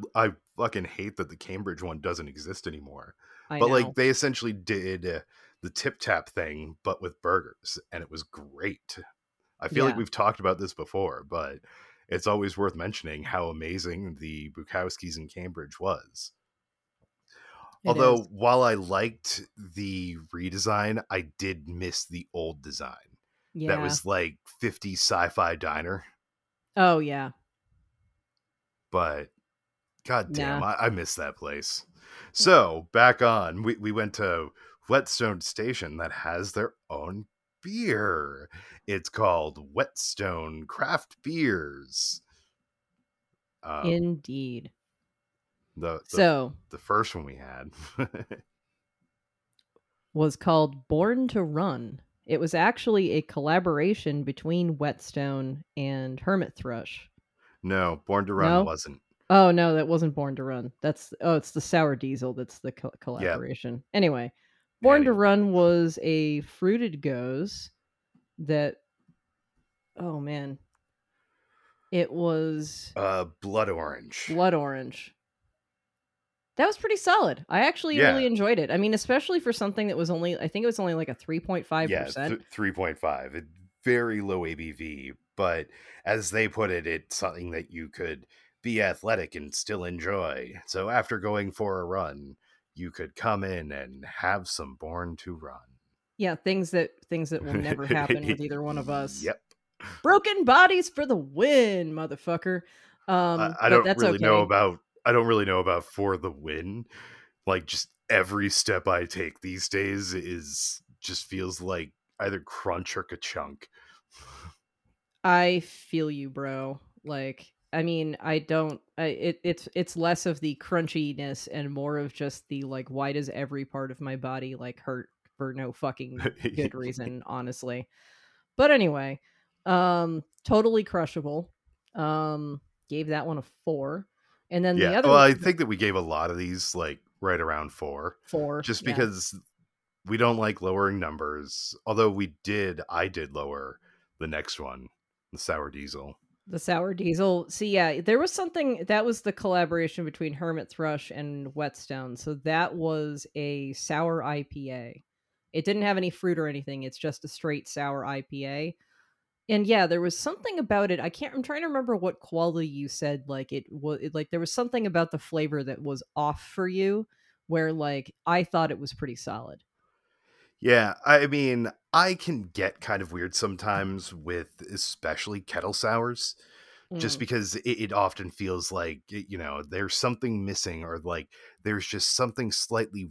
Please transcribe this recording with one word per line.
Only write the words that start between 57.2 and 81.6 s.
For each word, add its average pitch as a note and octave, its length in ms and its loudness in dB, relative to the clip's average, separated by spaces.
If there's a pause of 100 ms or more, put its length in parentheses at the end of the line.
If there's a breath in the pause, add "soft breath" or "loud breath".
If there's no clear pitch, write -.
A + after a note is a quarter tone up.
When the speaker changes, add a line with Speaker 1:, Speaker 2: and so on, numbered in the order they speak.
Speaker 1:
No, F#2 420 0
Born G2+ 200 2
to G2+ 80 -4
Run F#2+ 160 4
Speaker 2:
No? F3+ 140 6
Speaker 1:
wasn't. D2 380 -6 (280)
Speaker 2:
Oh, F#3 220 10
no, E3+ 240 6
that D#3 120 2
wasn't D#3+ 280 2
Born C#3 220 -4
to C3 60 -6
Run. B2+ 280 -6 (100)
That's, - 400 -4
oh, E3 140 4
it's - 160 -2
the D3+ 100 -4
Sour D#3 340 4
Diesel C3 380 -4
that's B2 260 -10
the C3 120 -8
co-, - 220 -10
Speaker 1:
Yep. - 80 -20
Speaker 2:
collaboration. A#2+ 800 -4 (100)
Anyway, C#3+ 380 2 (500)
Born C#4 220 10
to B3+ 60 4
Speaker 1:
Anyway. A3 120 4
Speaker 2:
Run G3+ 300 6
was F3 500 6
a D3+ 400 0
fruited F#3 600 0
goze C3+ 720 -4 (680)
that, D3 380 0 (1200)
oh, E3 200 -4
man. C#3+ 380 -6 (1300)
It F3 200 2
was D#3+ 840 -2
Speaker 1:
Uh, F#2+ 300 0 (160)
blood G2+ 280 0
orange. D2+ 580 -8
Speaker 2:
blood F3 260 4
orange. C3+ 600 -4 (1400)
That D4 80 4
was G#4 120 2
pretty A4 200 0
solid. E4+ 520 4
I G#3+ 180 4
actually D#4+ 320 0
really C4+ 240 6
Speaker 1:
Yeah. B3 60 4
Speaker 2:
enjoyed G#3+ 300 2
it. D3+ 120 0
I E3 60 2
mean, G#3+ 160 2
especially D4 460 0
for A#3+ 140 -2
something G#3 340 -2
that F3 100 -2
was E3 120 0
only, F3 280 0
I D#3+ 100 -4
think G#3 160 -4
it A#3+ 40 2
was A3+ 120 -2
only, F3 160 0
like, D#3+ 140 -2
a B2 40 -6
three D#3+ 260 -6
point F3+ 280 -4